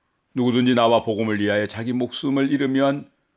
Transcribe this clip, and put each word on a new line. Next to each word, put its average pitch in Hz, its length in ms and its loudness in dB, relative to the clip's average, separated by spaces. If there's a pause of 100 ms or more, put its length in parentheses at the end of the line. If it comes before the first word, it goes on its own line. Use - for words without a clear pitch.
(340)
"누구든지 123 400 2
나와 117 280 4
복음을 107 380 -2
위하여 104 260 0
자기 113 260 -8
목숨을 135 580 -2
잃으면 139 600 -2 (260)